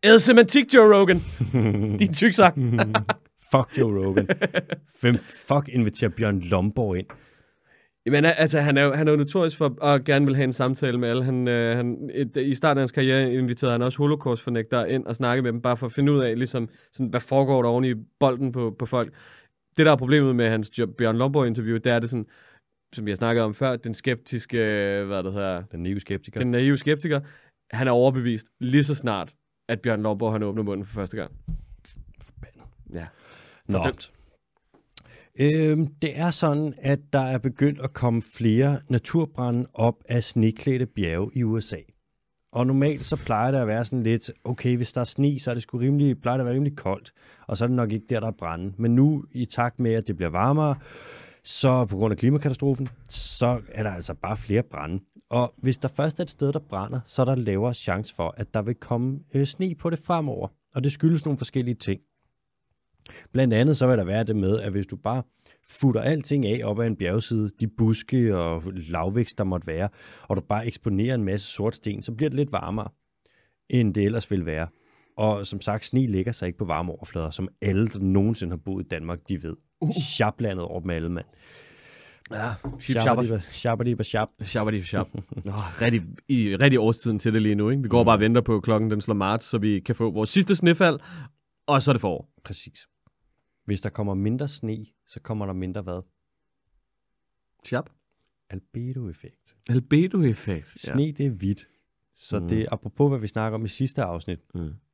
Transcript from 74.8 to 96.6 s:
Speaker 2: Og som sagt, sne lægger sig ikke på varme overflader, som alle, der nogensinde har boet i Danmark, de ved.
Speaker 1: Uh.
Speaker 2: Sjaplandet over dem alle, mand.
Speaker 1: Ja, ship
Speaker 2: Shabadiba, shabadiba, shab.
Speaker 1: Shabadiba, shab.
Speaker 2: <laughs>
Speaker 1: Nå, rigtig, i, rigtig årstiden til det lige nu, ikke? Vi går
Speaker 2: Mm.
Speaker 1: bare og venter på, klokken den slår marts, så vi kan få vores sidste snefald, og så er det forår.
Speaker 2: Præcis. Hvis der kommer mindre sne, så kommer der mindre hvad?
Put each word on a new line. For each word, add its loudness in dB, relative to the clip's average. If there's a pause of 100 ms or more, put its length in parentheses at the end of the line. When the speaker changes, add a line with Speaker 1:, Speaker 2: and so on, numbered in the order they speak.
Speaker 2:
Og 0
som -10
sagt, -4
sne 0
lægger -2
sig -6
ikke -8
på -4
varme -4
overflader, -8
som -6 (140)
alle, 2
der -8
nogensinde 0
har -6
boet -8
i -20
Danmark, -8 (100)
de -6
ved. -8 (260)
Speaker 1:
Uh. 0
Speaker 2:
Sjaplandet -2
over -8
dem -6
alle, -4
mand. -6 (1040)
Speaker 1:
Ja, -6 (260)
ship -2
Speaker 2:
Shabadiba, 0
shabadiba, -4
shab. -2 (140)
Speaker 1:
Shabadiba, -4
shab. -4 (220)
Speaker 2:
<laughs> -10
Speaker 1:
Nå, -8 (300)
rigtig, 2 (260)
i, 2
rigtig 6
årstiden 0
til 0
det 4
lige 2
nu, 0
ikke? -2
Vi -4
går 4
Speaker 2:
Mm. 6
Speaker 1:
bare 8
og 2
venter 4
på, 0
klokken 0
den -2
slår -2
marts, 0
så -4
vi 2
kan -4
få -2
vores -2
sidste 2
snefald, 4 (680)
og 4
så 2
er 6
det 0
forår. -4 (140)
Speaker 2:
Præcis. -16 (800)
Hvis -4
der -6
kommer -6
mindre -2
sne, -10 (220)
så -20
kommer -8
der -6
mindre -6
hvad? -8 (1600)